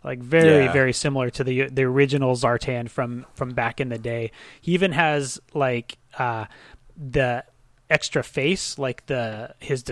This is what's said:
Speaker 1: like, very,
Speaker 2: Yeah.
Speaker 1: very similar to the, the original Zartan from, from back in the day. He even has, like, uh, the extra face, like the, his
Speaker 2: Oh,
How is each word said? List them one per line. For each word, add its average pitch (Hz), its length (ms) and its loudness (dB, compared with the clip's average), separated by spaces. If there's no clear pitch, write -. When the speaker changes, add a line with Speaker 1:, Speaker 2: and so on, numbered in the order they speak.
Speaker 1:
like, 127 160 -8
very, 147 460 6
Speaker 2:
Yeah. - 60 0
Speaker 1:
very 131 200 4
similar 135 380 0
to - 120 -6
the, 131 260 0
the 131 140 0
original 131 540 2
Zartan 120 520 -2
from, 120 460 -6
from 127 160 -6
back 120 300 -4
in 131 80 -2
the 117 100 -6
day. 117 320 -6
He - 100 -4
even 180 220 2
has, 151 480 0
like, 127 460 -2
uh, 117 240 -2
the 127 460 -2
extra - 320 0
face, - 540 -4
like 131 280 -6
the, 117 540 -6
his 131 220 -6
Speaker 2:
Oh, - 100 -16